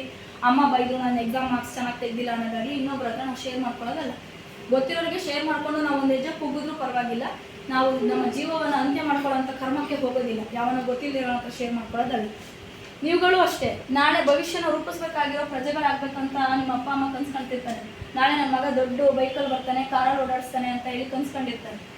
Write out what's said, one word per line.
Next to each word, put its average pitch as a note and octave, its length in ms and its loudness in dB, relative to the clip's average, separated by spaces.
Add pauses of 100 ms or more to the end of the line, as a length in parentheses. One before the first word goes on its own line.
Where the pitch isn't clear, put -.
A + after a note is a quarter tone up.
(440)
ಅಮ್ಮ B3+ 340 6
ಬೈದು B3 200 0
ನಾನು B3 240 0
ಎಕ್ಸಾಮ್ B3 300 0
ಮಾರ್ಕ್ಸ್ B3 220 -2
ಚೆನ್ನಾಗಿ B3 260 -4
ತೆಗ್ದಿಲ್ಲ A#3+ 320 -2
ಅನ್ನೋದಾಗ್ಲಿ, A3+ 420 -2
ಇನ್ನೊಬ್ರ C4 340 -2
ಹತ್ರ A#3 160 -4
ನಾವು B3+ 200 -6
ಶೇರ್ B3+ 160 -4
ಮಾಡ್ಕೊಳ್ಳೋದಲ್ಲ. B3 520 -4 (580)
ಗೊತ್ತಿರೋರಿಗೆ E4 500 2
ಶೇರ್ D4 260 -2
ಮಾಡ್ಕೊಂಡು D4+ 360 0
ನಾವು C#4 200 2
ಒಂದು C4+ 120 4
ಹೆಜ್ಜೆ D#4 260 -2
ಕುಗ್ಗಿದ್ರೂ D4 360 -4
ಪರವಾಗಿಲ್ಲ, B3 480 -2 (460)
ನಾವು C4 300 4
ನಮ್ಮ B3 320 2
ಜೀವವನ್ನ D#4 440 0
ಅಂತ್ಯ C#4+ 280 2
ಮಾಡ್ಕೊಳ್ಳೋಂಥ C#4 460 2
ಕರ್ಮಕ್ಕೆ C#4 460 -2
ಹೋಗೋದಿಲ್ಲ, A#3+ 460 0 (120)
ಯಾವನೋ B3+ 280 2
ಗೊತ್ತಿಲ್ಲದೆ C4 380 -2
ಇರೋ B3 140 0
ಹತ್ರ A#3+ 240 -2
ಶೇರ್ A#3+ 160 -2
ಮಾಡ್ಕೊಳ್ಳೋದಲ್ಲ. A#3 560 -2 (760)
ನೀವುಗಳು F4+ 360 6
ಅಷ್ಟೇ, E4 520 2
ನಾಳೆ D4 340 6
ಭವಿಷ್ಯನ D#4+ 460 4
ರೂಪಿಸ್ಬೇಕಾಗಿರೋ D#4 760 -2
ಪ್ರಜೆಗಳಾಗ್ಬೇಕಂತ C4+ 840 -2
ನಿಮ್ಮ C4 420 2
ಅಪ್ಪ B3+ 160 -2
ಅಮ್ಮ C4+ 280 0
ಕನ್ಸ್ C#4 160 -4
ಕಾಣ್ತಿರ್ತಾರೆ. B3 480 -4 (340)
ನಾಳೆ C4+ 200 4
ನನ್ನ C4+ 200 2
ಮಗ C4+ 180 0
ದೊಡ್ಡ B3+ 280 2
ಬೈಕಲ್ಲಿ C4+ 480 4
ಬರ್ತಾನೆ, B3+ 340 0
ಕಾರಲ್ಲಿ C4 400 2
ಓಡಾಡಿಸ್ತಾನೆ B3+ 460 -2
ಅಂತ B3 140 -2
ಹೇಳಿ B3+ 220 -4
ಕನ್ಸ್ಕೊಂಡಿರ್ತಾರೆ. B3 920 -4